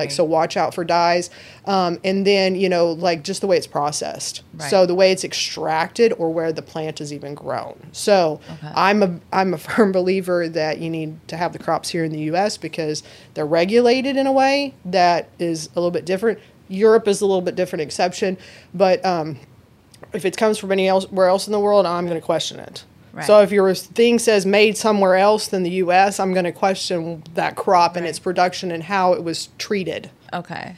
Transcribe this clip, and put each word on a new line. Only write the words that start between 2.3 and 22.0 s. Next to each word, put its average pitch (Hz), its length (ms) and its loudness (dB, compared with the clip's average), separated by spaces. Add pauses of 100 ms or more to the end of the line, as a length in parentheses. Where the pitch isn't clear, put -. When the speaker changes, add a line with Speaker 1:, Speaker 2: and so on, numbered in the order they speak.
Speaker 2:
you 185 120 0
know, 170 260 2
like, 170 300 -2
just 190 180 -8
the 202 60 -2
way 180 100 4
it's 135 100 -4
processed. 147 760 -6 (140)
Speaker 1:
Right. 156 120 -10
Speaker 2:
So 185 200 4
the 175 80 -2
way 190 160 6
it's 185 120 -4
extracted 160 920 -2
or 165 140 -2
where 165 200 -2
the 165 120 -8
plant 156 360 -10
is 147 140 -12
even 143 220 -12
grown. 123 400 -8 (160)
So 170 480 2 (140)
Speaker 1:
Okay. 151 200 -14
Speaker 2:
I'm 202 300 2
a, 175 160 0 (120)
I'm 190 220 0
a 160 40 -4
<laughs> - 120 -16
firm 208 220 2
believer 180 580 0
that 156 300 -4
you 165 100 -6
need 160 260 -6 (120)
to 165 100 -10
have 165 160 -4
the - 60 -14
crops 160 300 -4
here 170 160 -4
in 156 60 -4
the 156 100 -8
U 151 140 -4
S 208 220 0
because 151 460 -6 (320)
they're 151 100 -4
regulated 233 720 2
in 269 80 2
a 269 60 2
way 269 420 2 (100)
that 175 540 2
is 165 380 -6
a 180 40 -4
little 175 120 0
bit 160 140 -4
different. 190 340 -2 (300)
Europe 220 360 4
is 202 140 0
a 208 60 0
little 190 160 2
bit 180 140 -4
different 180 260 -4
exception, 185 560 -2 (360)
but, 185 320 2
um, 160 320 -2 (760)
if 180 100 -6
it 185 140 -4
comes 214 200 0
from 190 140 -4
any 190 160 2
else, 190 240 2
where 190 160 2
else 190 180 2
in 202 60 -6
the 208 80 0
world, 202 260 4
I'm 175 220 -2